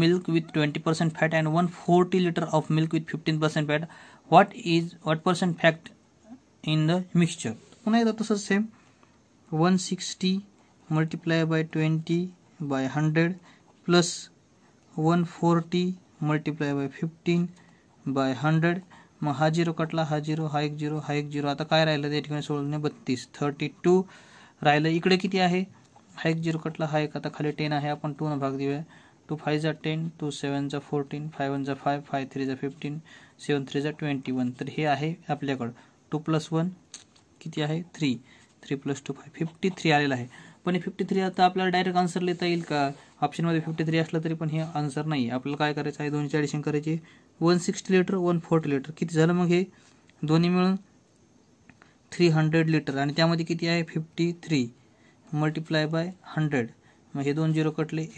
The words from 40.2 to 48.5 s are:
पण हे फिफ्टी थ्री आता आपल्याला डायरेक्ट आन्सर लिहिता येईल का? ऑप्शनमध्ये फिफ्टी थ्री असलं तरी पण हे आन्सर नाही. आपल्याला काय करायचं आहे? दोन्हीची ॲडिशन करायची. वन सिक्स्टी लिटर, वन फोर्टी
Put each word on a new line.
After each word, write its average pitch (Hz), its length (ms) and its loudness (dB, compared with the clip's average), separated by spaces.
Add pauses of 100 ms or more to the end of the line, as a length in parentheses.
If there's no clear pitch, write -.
पण 180 100 0
हे 175 60 0
फिफ्टी 185 280 -6
थ्री 196 120 2
आता 185 240 2
आपल्याला 185 260 2
डायरेक्ट 180 260 2
आन्सर 180 240 0
लिहिता 180 240 -2
येईल 170 160 0
का? 143 280 0 (320)
ऑप्शनमध्ये 165 400 0
फिफ्टी 160 220 -4
थ्री 160 140 0
असलं 160 260 0
तरी 165 100 -2
पण 160 160 -4
हे 160 100 -2
आन्सर 151 460 -4
नाही. 135 240 0
आपल्याला 135 280 -4
काय 151 160 0
करायचं 147 300 -4
आहे? 147 80 -2
दोन्हीची 147 260 -2
ॲडिशन 147 240 -2
करायची. 151 360 -2 (440)
वन 175 160 4
सिक्स्टी 185 360 -2
लिटर, 185 220 4
वन 175 240 2
फोर्टी 160 300 0